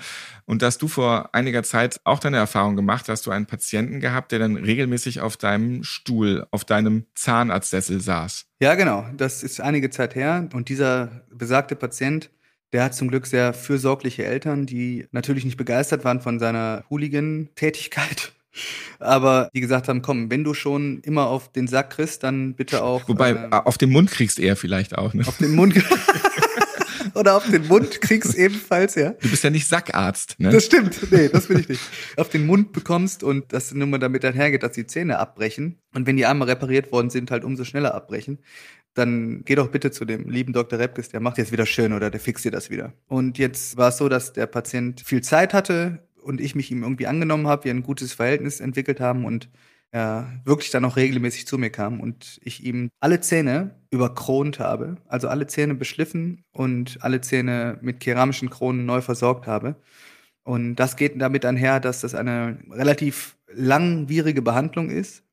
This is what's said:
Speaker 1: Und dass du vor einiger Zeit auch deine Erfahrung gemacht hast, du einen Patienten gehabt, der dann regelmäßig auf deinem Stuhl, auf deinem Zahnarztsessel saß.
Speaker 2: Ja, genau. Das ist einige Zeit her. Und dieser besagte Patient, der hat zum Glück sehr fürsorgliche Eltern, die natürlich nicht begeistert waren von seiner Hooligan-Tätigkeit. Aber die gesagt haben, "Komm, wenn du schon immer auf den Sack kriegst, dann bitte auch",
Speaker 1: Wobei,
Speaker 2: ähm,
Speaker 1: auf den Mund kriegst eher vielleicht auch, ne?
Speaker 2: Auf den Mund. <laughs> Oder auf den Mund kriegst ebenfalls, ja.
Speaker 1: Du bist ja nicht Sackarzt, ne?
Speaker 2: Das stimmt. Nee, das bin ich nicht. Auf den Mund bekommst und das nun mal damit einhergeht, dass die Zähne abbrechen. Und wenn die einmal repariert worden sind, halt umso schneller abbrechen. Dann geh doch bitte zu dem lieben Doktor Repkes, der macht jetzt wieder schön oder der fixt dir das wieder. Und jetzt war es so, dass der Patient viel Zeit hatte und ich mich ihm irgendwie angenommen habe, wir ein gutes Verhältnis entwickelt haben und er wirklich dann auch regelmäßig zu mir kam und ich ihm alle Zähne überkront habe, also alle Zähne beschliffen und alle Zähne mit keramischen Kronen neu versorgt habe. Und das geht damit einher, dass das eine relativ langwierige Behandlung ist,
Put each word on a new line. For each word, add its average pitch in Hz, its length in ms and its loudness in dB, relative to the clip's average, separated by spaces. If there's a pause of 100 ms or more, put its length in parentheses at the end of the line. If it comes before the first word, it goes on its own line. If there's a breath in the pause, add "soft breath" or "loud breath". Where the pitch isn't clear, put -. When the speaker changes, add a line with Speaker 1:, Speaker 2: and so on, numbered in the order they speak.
(460 loud breath)
Speaker 1:
Und 110 160 -2
dass 123 160 2
du 156 100 -4
vor 120 460 0
einiger 120 300 0
Zeit 123 400 0
auch 143 160 4
deine 139 180 0
Erfahrung 104 380 2
gemacht 101 340 0
hast, 110 160 -4
du 107 60 -4
einen 101 160 -2
Patienten 120 540 -4
gehabt, 127 300 -4
der 117 60 0
dann 110 180 0
regelmäßig 120 640 0
auf 110 160 -4
deinem 110 480 0
Stuhl, 107 680 0
auf 101 120 -4
deinem 107 420 2 (100)
Zahnarztsessel 98 840 0
saß. 92 460 -4 (160)
Speaker 2:
Ja, 143 140 6
genau. 117 320 0 (100)
Das 131 240 -2
ist - 180 -10
einige 139 300 0
Zeit 123 240 -4
her. 165 400 -2
Und 127 160 -6
dieser 127 540 0 (100)
besagte 127 420 0
Patient, 135 540 -4 (420)
der 123 120 2
hat 123 100 0
zum 131 140 -4
Glück 127 180 -2
sehr 123 300 2
fürsorgliche 135 680 -2
Eltern, 139 420 -2
die 123 440 -6
natürlich 127 320 -2
nicht 127 140 -4
begeistert 127 480 0
waren 123 160 2
von 117 160 -2
seiner 113 540 -2
Hooligan-Tätigkeit. 151 1400 -4 (680 loud breath)
Aber 131 560 4
die 127 60 -2
gesagt 123 260 0
haben, 127 140 0
"Komm, 120 280 -2
wenn 139 140 0
du 147 100 0
schon 143 500 -2
immer 147 240 0
auf 127 260 -4
den 127 140 0
Sack 131 240 0
kriegst, 156 320 -4
dann 131 300 -2
bitte 131 300 -2
auch", 123 240 -2
Speaker 1:
Wobei, 123 240 4
Speaker 2:
ähm, 113 220 -2
Speaker 1:
auf 120 240 2
den 131 140 6
Mund 170 200 8
kriegst - 280 0
eher 95 180 4
vielleicht 95 400 -2
auch, 104 160 -2
ne? 123 120 0
Speaker 2:
Auf - 120 -4
den 151 180 2
Mund. 180 200 8
<laughs> - 1400 2
Oder 196 200 4
auf 208 140 2
den 160 180 4
Mund 214 340 6
kriegst - 340 2
ebenfalls, 196 600 2
ja. 156 160 2
Speaker 1:
Du - 180 -2
bist - 140 2
ja 143 60 4
nicht 151 180 0
Sackarzt, - 720 -2
ne? 190 120 4
Speaker 2:
Das 220 140 8
stimmt. 196 460 4
Nee, 160 180 8
das - 180 4
bin 180 120 4
ich - 80 0
nicht. 127 140 -4 (340 loud breath)
Auf - 140 0
den 151 160 0
Mund 202 280 4
bekommst 175 500 -2
und 139 300 -2
das 127 200 -4
nun 143 160 -2
mal 139 80 0
damit 127 260 0
einhergeht, 131 400 2
dass 120 100 -2
die 117 120 -8
Zähne 160 340 -2
abbrechen. 123 580 -4 (160)
Und 131 140 -2
wenn 135 80 4
die 127 100 4
einmal 135 220 2
repariert 131 440 0
worden 120 180 2
sind, 123 220 -4
halt 120 120 -2
umso 127 200 -6
schneller 139 320 -2
abbrechen. 107 420 -8 (560 loud breath)
Dann 117 520 0
geh 139 100 2
doch 135 140 2
bitte 135 220 -2
zu - 140 -10
dem 110 240 -6
lieben 123 240 -4
Doktor 120 260 -2
Repkes, 123 300 -4
der 110 120 -8
macht 123 160 -4
jetzt 113 140 -2
wieder 113 140 2
schön 110 280 2
oder 104 180 -2
der 110 80 -8
fixt - 260 -6
dir 110 60 0
das - 180 -8
wieder. - 240 -8 (140)
Und 127 300 -2
jetzt 127 400 -2
war 123 120 6
es 123 80 0
so, 143 120 2
dass 127 240 0
der 117 120 -2
Patient 123 560 -6
viel 123 200 -2
Zeit 180 320 4
hatte 175 460 0 (220)
und 135 180 -6
ich 139 160 -6
mich 135 160 -4
ihm 123 120 -6
irgendwie 123 240 -4
angenommen 156 400 0
habe, 143 180 2
wir 127 80 0
ein 123 100 -2
gutes 131 300 -6
Verhältnis 143 460 -2
entwickelt 135 400 -4
haben 123 260 0
und 113 240 -6 (440 soft breath)
er 113 380 -4 (140)
wirklich 147 260 2
dann 127 140 2
auch 123 100 0
regelmäßig 127 520 0
zu 135 100 -4
mir 120 120 -2
kam 107 300 -6
und - 440 -10
ich - 200 -14
ihm 123 260 -6 (120)
alle 170 180 4
Zähne 165 560 0 (140)
überkront 135 680 0
habe, 143 360 -4 (120)
also 123 200 -4
alle 143 200 -4
Zähne 147 280 -2
beschliffen 165 680 -6 (100)
und 123 480 -4
alle 127 180 0
Zähne 120 640 -2
mit 123 180 -6
keramischen 127 500 0
Kronen 127 360 -2
neu 123 160 0
versorgt 123 460 0
habe. 113 280 -2 (680 soft breath)
Und 120 320 -2
das 139 200 0
geht 143 240 0
damit 131 240 0
einher, 127 380 2
dass 127 200 -4
das 123 140 -8
eine 120 440 -4 (100)
relativ 143 640 0 (160)
langwierige 151 880 0
Behandlung 135 480 -2
ist, 165 440 -8